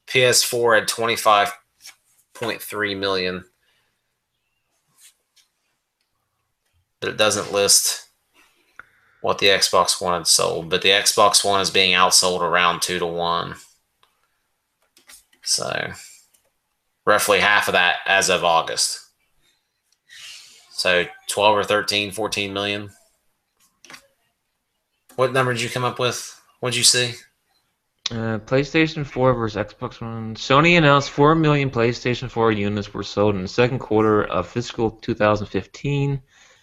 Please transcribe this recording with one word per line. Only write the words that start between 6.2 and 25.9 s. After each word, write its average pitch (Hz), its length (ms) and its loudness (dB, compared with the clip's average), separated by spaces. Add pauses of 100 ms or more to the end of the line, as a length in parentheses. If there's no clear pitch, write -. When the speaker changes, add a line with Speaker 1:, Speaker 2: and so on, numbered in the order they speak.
Speaker 1:
But 98 80 -4
it - 80 -8
doesn't 104 340 0
list - 560 0 (1120)
what 98 180 -4
the 101 100 2
Xbox 95 540 2
One 90 120 -2
had 82 140 -4
sold, 85 420 0
but 90 120 -2
the 95 80 2
Xbox 101 540 2
One 101 160 0
is 92 100 -2
being 95 240 2
outsold 90 460 2
around 87 420 0
two-to-one. 85 720 -4 (1900)
So, - 480 -4 (1120)
roughly 104 360 2
half 101 260 2
of 98 60 0
that 90 240 2 (100)
as 95 220 2
of 85 160 0
August. 80 560 0 (1700)
So, 90 340 0 (240)
twelve 104 260 4
or 101 80 0
thirteen, 104 480 -2
fourteen 101 420 -6
million. 101 360 -6 (2250)
What 127 160 0
number 127 220 0
did 117 80 -4
you 120 80 -6
come 120 160 -4
up 117 120 -4